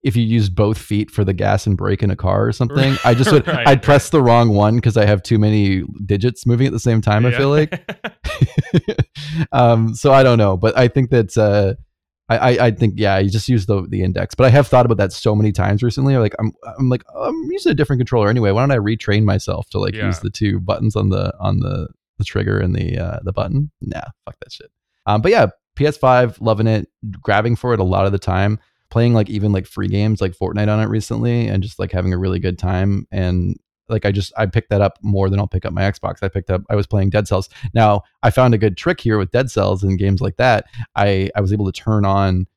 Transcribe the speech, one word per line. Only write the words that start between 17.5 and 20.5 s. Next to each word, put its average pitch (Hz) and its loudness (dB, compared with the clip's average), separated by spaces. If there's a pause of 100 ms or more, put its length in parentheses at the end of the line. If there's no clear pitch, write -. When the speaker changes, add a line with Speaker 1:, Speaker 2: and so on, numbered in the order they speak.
Speaker 1:
using 370 -2
a - 0
different 143 0
controller 113 2
anyway. 113 2
Why 110 2
don't 139 0
I 127 0
retrain 107 0
myself 101 -2
to, 98 -6
like, 95 -4
Speaker 2:
Yeah. 107 -6
Speaker 1:
use 90 -4
the 101 -6
two 101 -2